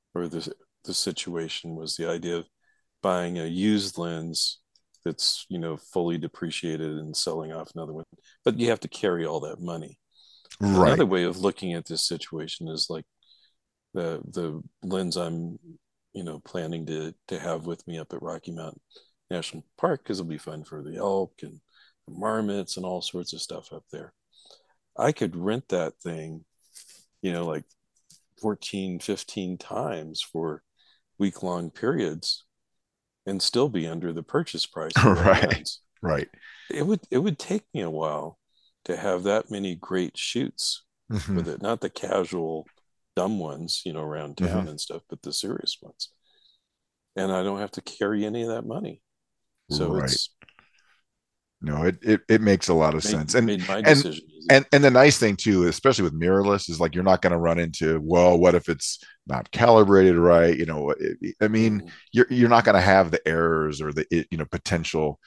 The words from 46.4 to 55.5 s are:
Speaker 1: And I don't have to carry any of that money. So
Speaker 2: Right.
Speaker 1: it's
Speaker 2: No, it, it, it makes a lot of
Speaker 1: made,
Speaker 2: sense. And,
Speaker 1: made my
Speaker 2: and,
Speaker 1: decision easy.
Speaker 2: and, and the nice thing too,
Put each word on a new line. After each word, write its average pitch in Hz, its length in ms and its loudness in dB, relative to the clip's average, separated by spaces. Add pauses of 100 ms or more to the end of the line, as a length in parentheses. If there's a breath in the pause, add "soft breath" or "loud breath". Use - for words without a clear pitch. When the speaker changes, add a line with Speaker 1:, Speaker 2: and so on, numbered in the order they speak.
Speaker 1:
And 95 160 -2
I 92 120 0
don't 98 160 -4
have 104 120 -8
to - 100 -12
carry 104 440 -4
any 113 180 -6
of 117 60 -6
that 113 160 -8
money. - 360 -10 (680)
So 85 240 -2
Speaker 2:
Right. 80 120 -2
Speaker 1:
it's - 240 -4 (1300)
Speaker 2:
No, 76 200 -2
it, 90 180 2
it, 107 260 4
it 110 140 6
makes 98 280 4
a 87 40 4
lot 78 220 4
of 78 80 -2
Speaker 1:
made, - 80 -2
Speaker 2:
sense. 78 240 -2
And, 120 100 4
Speaker 1:
made 98 220 -2
my 98 180 -2
Speaker 2:
and, 151 180 8
Speaker 1:
decision 78 220 -8 (100)
easy. - 140 -6
Speaker 2:
and, 139 240 8
and 143 100 8
the 135 60 8
nice 135 300 8
thing 104 160 4
too, 92 320 4